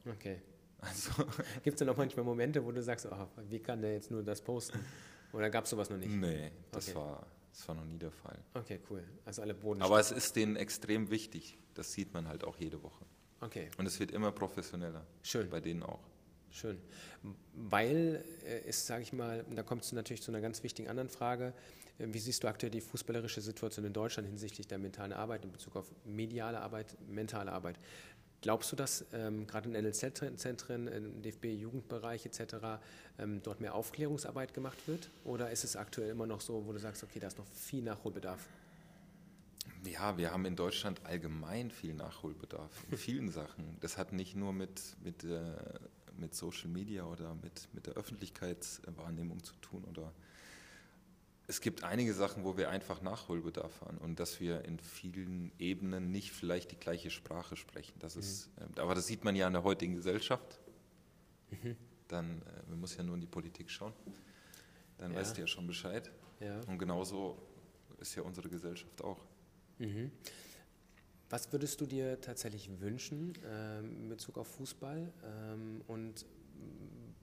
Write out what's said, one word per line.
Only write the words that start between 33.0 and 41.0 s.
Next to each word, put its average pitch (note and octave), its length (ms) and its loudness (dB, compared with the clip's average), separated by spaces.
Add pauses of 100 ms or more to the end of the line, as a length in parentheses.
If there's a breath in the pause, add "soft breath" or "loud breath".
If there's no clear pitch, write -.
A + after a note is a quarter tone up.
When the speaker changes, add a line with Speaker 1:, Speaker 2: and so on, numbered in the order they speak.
Speaker 1:
ähm, G#2 240 0
dort G#2 180 -2
mehr G#2 140 0
Aufklärungsarbeit C3 800 0
gemacht C3 340 -4
wird? E3 220 -2 (140)
Oder A#2+ 260 0
ist A#2 120 0
es B2 140 0
aktuell G#2+ 340 0
immer A2+ 160 0
noch G#2+ 140 0
so, A2 260 0
wo A2 60 -2
du G#2+ 80 -2
sagst, G#2 240 -6
"Okay, G#2 160 -8
da G2 80 -2
ist F#2 100 -6
noch G2+ 80 -8
viel - 360 -2
Nachholbedarf"? G2 580 -2 (1400 loud breath)
Speaker 2:
Ja, F#2+ 340 2
wir E2+ 120 6
haben F#2 140 4
in F2+ 120 4
Deutschland F2+ 480 2